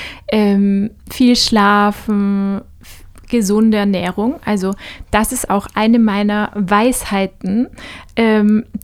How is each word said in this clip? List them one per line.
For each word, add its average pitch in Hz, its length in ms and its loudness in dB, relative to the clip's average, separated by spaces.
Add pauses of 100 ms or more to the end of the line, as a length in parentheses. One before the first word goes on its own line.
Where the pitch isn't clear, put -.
(300)
ähm, 202 600 2 (180)
viel 247 280 4
schlafen, 202 1200 0 (220)
f-, - 220 -20 (260)
gesunde 214 480 2
Ernährung. 202 680 -2
Also 196 300 -2 (360)
das 220 220 0
ist - 160 -8
auch 196 260 -2
eine 226 260 2
meiner 208 540 0
Weisheiten. 208 1120 -2 (480)
Ähm, 214 480 2 (200)